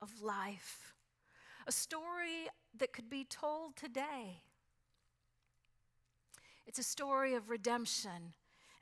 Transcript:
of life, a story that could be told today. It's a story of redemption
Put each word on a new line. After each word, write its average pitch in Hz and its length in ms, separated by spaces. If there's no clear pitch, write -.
of 214 180
life, 202 720
a 247 60
story 330 760
that 247 180
could 226 160
be 269 160
told 302 520
today. 262 680
It's 226 120
a 247 60
story 269 480
of 220 160
redemption 214 840